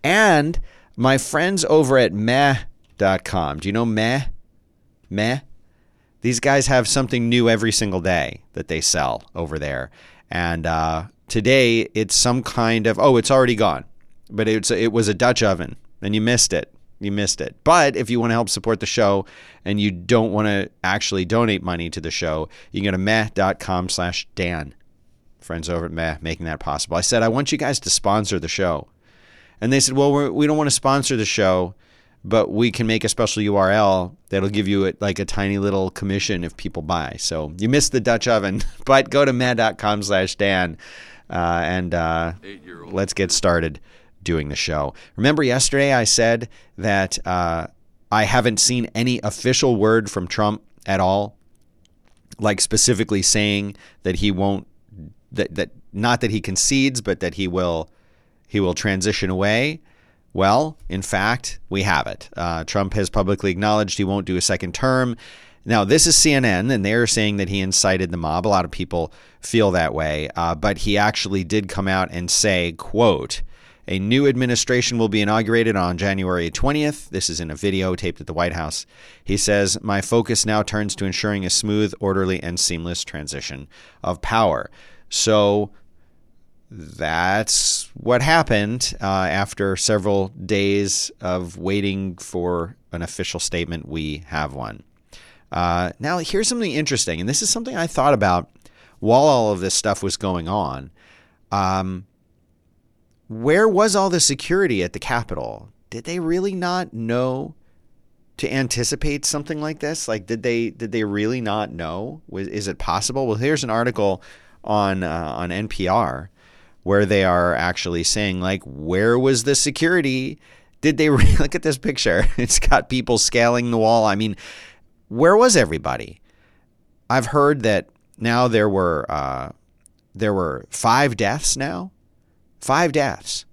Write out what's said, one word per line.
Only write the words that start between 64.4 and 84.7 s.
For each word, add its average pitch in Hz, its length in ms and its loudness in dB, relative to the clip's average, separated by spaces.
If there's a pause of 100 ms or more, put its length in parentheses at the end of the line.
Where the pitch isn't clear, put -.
second 92 320 -2
term. 131 420 0 (480)
Now, 107 220 2
this 151 200 4
is 160 120 4
C 151 160 4
N 135 100 2
N, 104 280 2
and 104 120 0
they're 113 240 2
saying 104 300 0
that 95 100 -2
he 98 140 -2
incited 92 500 0
the 87 60 -6
mob. 82 280 -2
A 107 40 2
lot 92 160 2
of - 60 -12
people 85 420 -6 (260)
feel 107 320 2
that 82 220 2
way, 76 420 -2
uh, 85 200 -2
but 98 240 -2
he 101 180 0
actually 101 480 0
did 101 240 -2
come 98 180 -4
out 95 240 0
and 87 180 -6
say, 90 440 0
quote, 101 720 0 (440)
"A 95 100 -2
new 123 300 2
administration 123 680 0
will 113 120 2
be 104 120 2
inaugurated 110 540 2
on 90 220 0
January 92 520 -2
twentieth." 147 600 -2
This 90 200 -4
is 80 100 -6
in 80 120 -8
a 76 40 -8
video 95 400 -2
taped 87 260 -6
at - 60 -12
the 85 60 -10
White 85 200 -2
House. 78 320 -6 (380)
He 98 120 -2
says, 101 460 2
"My 101 180 -2
focus 117 460 0
now 107 180 0
turns 104 320 -4
to 101 100 -6
ensuring 98 380 -4
a 90 60 -4
smooth, 104 500 0
orderly, 95 420 0
and 85 180 -6
seamless 85 440 -4
transition 71 640 -12 (360)
of 87 180 -4
power." 98 480 0 (400)